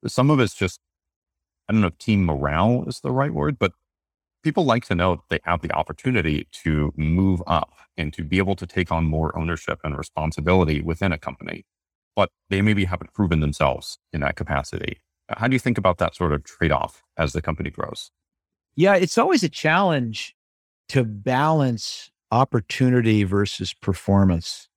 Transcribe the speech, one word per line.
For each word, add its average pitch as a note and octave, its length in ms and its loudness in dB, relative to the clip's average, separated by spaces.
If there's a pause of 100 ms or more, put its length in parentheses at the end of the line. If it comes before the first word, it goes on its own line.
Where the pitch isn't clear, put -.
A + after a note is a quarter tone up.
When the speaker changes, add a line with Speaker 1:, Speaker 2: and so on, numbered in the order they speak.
Speaker 1:
Some C3 240 4
of C#3+ 100 6
it's A2+ 140 2
just, - 260 -4 (880)
I G#2 40 -2
don't A2 100 4
know F#2 60 4
if E2 100 -6
team G2+ 260 2
morale D#2+ 640 0
is - 140 -10
the - 120 -4
right C#3 200 -2
word, D3 260 -2
but G2 140 0 (720)
people D#3+ 220 0
like A#2+ 220 2
to - 80 -2
know F2 220 2
that - 120 -16
they D#2+ 160 -2
have F2 160 0
the E2 120 -6
opportunity D#2 760 -2 (160)
to D2+ 320 0
move F2 500 2
up - 260 -2 (240)
and D#2 180 -6
to E2+ 100 -10
be E2 140 -2
able F#2+ 180 0
to F2 100 -12
take F2+ 240 -4
on E2 140 0
more D#2 340 -2
ownership D#2+ 460 -6
and D2 120 -6
responsibility D#2 840 0
within E2 320 -4
a D#2 60 -6
company, G1+ 480 -12 (500)
but G2 140 2 (180)
they G2 140 0
maybe G2+ 240 2
haven't E2+ 260 -8
proven E2+ 280 0
themselves D2 580 -2 (140)
in D#2+ 80 -6
that C#2 160 -2
capacity. - 640 -6 (280)
How - 180 -4
do C3 80 0
you B2+ 60 0
think A#2+ 180 -2
about F#2 200 2
that - 180 -2
sort D#2+ 160 0
of C#2+ 100 -2
trade-off - 600 -2 (140)
as D#2 160 -2
the D#2 100 -4
company D#2+ 280 -6
grows? - 400 -12 (640)
Speaker 2:
Yeah, F#3+ 180 6
it's F#3 240 2
always D4+ 240 4
a D#3 60 0
challenge D#3 840 0 (540)
to C3 160 2
balance B2+ 1080 -2 (200)
opportunity A#2 920 2
versus G2 500 -2
performance. F#2+ 1040 0